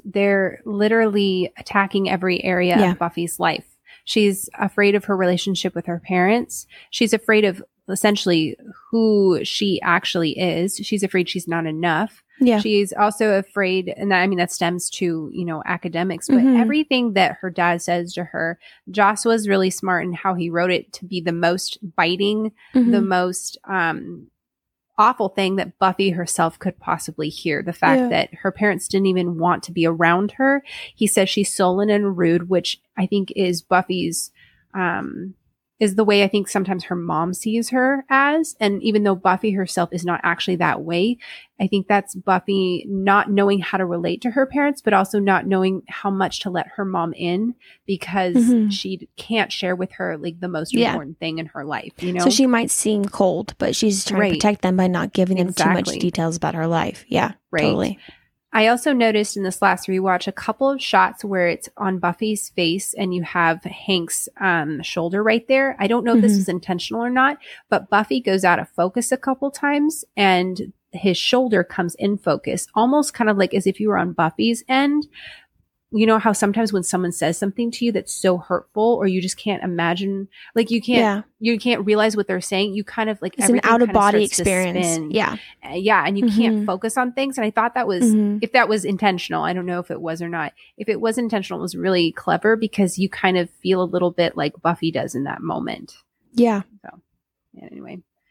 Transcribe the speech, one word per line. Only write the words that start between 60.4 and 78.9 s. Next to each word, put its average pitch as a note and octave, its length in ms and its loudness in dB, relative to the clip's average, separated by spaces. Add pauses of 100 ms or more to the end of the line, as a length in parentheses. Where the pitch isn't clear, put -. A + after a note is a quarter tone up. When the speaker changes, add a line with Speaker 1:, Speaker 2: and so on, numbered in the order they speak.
Speaker 1:
of C#4 120 -2
shots - 440 0
where F#3 240 0
it's - 260 -6
on F#3+ 240 -4
Buffy's G3+ 560 -2
face F3 380 -2
and F#3+ 200 -4
you F3 100 -2
have E3 420 0
Hank's, - 640 -4 (100)
um, D#3+ 420 0
shoulder F3 400 -4
right A3 280 2
there. C4+ 280 2
I G3+ 100 0
don't A#3 180 0
know A#3 100 4
if A3+ 60 6
this G#3 100 6
Speaker 2:
Mm-hmm. G3+ 80 4
Speaker 1:
was F#3 100 0
intentional F3+ 540 -4
or A#3+ 60 -2
not, C4 280 2 (320)
but G3 200 0
Buffy G#3+ 320 2
goes F#3+ 240 2
out D3 140 4
of - 100 -8
focus F#3+ 420 -2
a C4 60 2
couple C4+ 340 -4
times D4 540 0 (100)
and F#3 560 2 (220)
his F3+ 240 0
shoulder A3+ 480 2
comes F3 300 -4
in G3+ 220 -2
focus, - 560 -2
almost A#3 400 2
kind A3 160 2
of G3+ 80 2
like F#3+ 160 2
as F#3+ 140 0
if G3 140 0
you G#3+ 80 2
were G3 80 2
on F3 160 0
Buffy's G#3+ 560 0
end. C#4+ 380 2 (840)
You A3 140 2
know A3 140 6
how G#3+ 140 2
sometimes G#3 400 0
when F#3 100 0
someone F3+ 300 -2
says E3 240 -2
something A#3 340 -2
to A#3 140 -4
you A#3 80 2
that's G3 200 -4
so F3+ 240 0
hurtful, F3+ 460 -4 (160)